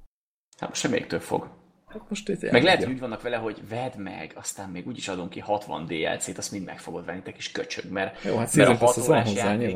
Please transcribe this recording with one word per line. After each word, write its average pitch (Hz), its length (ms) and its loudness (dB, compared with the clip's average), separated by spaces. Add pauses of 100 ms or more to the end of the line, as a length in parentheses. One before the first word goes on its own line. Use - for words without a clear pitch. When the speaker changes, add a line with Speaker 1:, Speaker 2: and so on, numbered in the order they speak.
(580)
Speaker 1:
Hát - 100 -6
most - 120 -6
sem - 100 2
még - 160 0
több 82 140 -2
fog. - 360 -4 (300)
Speaker 2:
Hát - 220 -16
most - 200 -8
ez 190 120 -2
Speaker 1:
Meg - 100 -2
lehet, 127 140 8
Speaker 2:
elhagyja. 180 220 4
Speaker 1:
hogy 131 80 -2
úgy 127 60 -8
vannak 113 220 -6
vele, 120 140 -2
hogy 110 320 -6
vedd 120 300 -6
meg, 95 380 -10
aztán - 340 -10
még 87 160 -8
úgyis - 220 -8
adom 90 200 -4
ki - 120 -10
hatvan 82 460 -2
D 80 40 -6
L 80 260 0
C-t, - 220 -6
azt - 140 -8
mind 95 120 -6
meg 82 160 -12
fogod 85 240 -10
venni, 90 180 -8
te - 100 -12
kis - 200 -10
köcsög, - 400 -6
mert, 95 320 -2
Speaker 2:
Jó, 190 120 2
hát - 20 2
Speaker 1:
mert 117 100 0
a - 40 -2
Speaker 2:
Season - 260 8
Pass 117 160 6
Speaker 1:
hat - 20 -2
Speaker 2:
az 113 120 0
Speaker 1:
órás 156 160 8
Speaker 2:
van 104 100 2
hozzá, 101 220 2
nyilván. 117 200 0